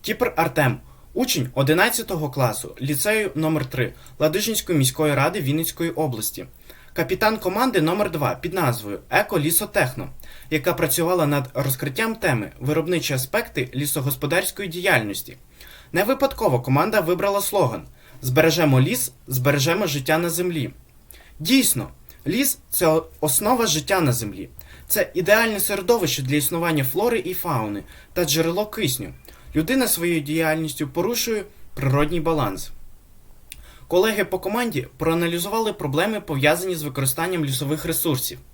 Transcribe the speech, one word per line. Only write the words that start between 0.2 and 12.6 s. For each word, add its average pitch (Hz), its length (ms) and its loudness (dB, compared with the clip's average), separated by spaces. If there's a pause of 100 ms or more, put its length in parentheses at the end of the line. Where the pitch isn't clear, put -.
Артем, 143 420 2 (360)
учень 190 420 -2
одинадцятого 160 720 2
класу 123 520 -2
ліцею 196 540 0
номер 156 300 0
три 123 280 -2 (260)
Ладижинської 185 580 0
міської 143 380 2
ради 165 260 2
Вінницької 160 500 -2
області. 127 540 -4 (480)
Капітан 214 440 0
команди 208 440 0
номер 185 300 0
два 143 240 0
під 165 180 -8
назвою 117 460 -2 (100)
"Еко 185 300 0
Лісотехно", 151 680 0 (400)
яка 156 240 0
працювала 170 520 2
над 143 280 0
розкриттям 147 600 -2
теми 123 440 0
"Виробничі 151 540 0